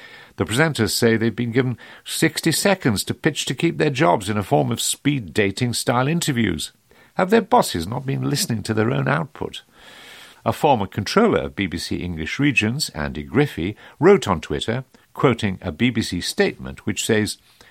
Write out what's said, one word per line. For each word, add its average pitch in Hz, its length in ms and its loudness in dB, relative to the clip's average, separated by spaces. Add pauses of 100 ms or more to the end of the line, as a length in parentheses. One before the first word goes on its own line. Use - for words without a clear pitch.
(360)
The 101 80 0
presenters 120 460 0
say 113 260 2
they've 110 180 0
been 120 160 -4
given 123 280 0 (260)
sixty - 480 0
seconds 139 520 0
to - 100 -4
pitch - 320 -2
to 143 80 -4
keep 170 240 -2
their 156 100 2
jobs 139 400 2
in 107 80 0
a 104 60 0
form 143 280 0
of - 120 -4
speed 135 500 -2
dating 107 400 0
style 123 360 0
interviews. 120 640 0 (420)
Have 185 160 0
their 226 120 6
bosses 196 420 2
not 127 220 -8
been 135 240 -2
listening 120 320 -2
to - 100 -2
their 110 200 2
own 139 160 0
output? - 540 -4 (840)
A 117 80 0
former 120 340 2
controller 135 540 2
of 71 160 -8
B 101 100 0
B 80 100 -4
C 85 200 -6
English 80 420 -6
Regions, 135 520 0
Andy 73 340 -6
Griffey, 98 500 -2 (240)
wrote 175 300 6
on 87 120 2
Twitter, 95 440 -4 (300)
quoting 113 460 2
a 87 120 -6
B 117 180 2
B 113 100 -2
C 87 200 -2
statement 69 680 -4
which - 180 -4
says, 107 320 0 (340)